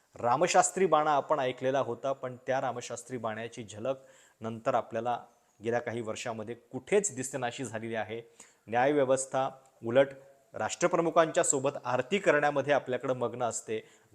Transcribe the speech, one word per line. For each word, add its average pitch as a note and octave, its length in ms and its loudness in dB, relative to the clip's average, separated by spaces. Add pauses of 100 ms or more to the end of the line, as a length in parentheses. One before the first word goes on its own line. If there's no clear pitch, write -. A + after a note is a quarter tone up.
(200)
रामशास्त्री E3+ 680 4
बाणा D3+ 240 4
आपण D3 300 2
ऐकलेला C3 400 0
होता, A#2+ 320 -4
पण C3 240 -8 (100)
त्या C3 140 0
रामशास्त्री B2 580 -6
बाण्याची A2+ 460 -8
झलक G#2+ 320 -6 (440)
नंतर A2+ 340 -4
आपल्याला A#2 500 -2 (400)
गेल्या A#2 160 0
काही A#2+ 200 -6
वर्षामध्ये A2 540 -8
कुठेच C3 640 -2
दिसेनाशी B2+ 480 -6
झालेली A2+ 300 -6
आहे. A2 280 -6 (440)
न्यायव्यवस्था C3 840 2 (340)
उलट B2+ 240 6 (460)
राष्ट्रप्रमुखांच्या E3 880 2
सोबत C#3 260 2 (140)
आरती B2+ 340 0
करण्यामध्ये D3 540 2
आपल्याकडं B2+ 440 0
मग्न A#2+ 260 -4
असते. A2 380 -4 (340)